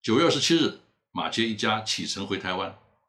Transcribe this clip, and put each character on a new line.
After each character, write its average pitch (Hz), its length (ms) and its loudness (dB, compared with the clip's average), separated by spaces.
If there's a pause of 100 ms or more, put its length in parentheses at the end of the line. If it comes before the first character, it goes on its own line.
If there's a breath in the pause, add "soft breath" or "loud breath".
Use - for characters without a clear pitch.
九 131 160 4
月 170 60 6
二 160 60 6
十 147 80 0
七 165 180 2
日， 135 240 0 (320)
马 82 180 -4
街 113 180 0
一 107 80 -4
家 113 240 0
启 - 260 -4
程 98 200 -6
回 95 100 -2
台 92 180 -6
湾。 95 240 -6 (300)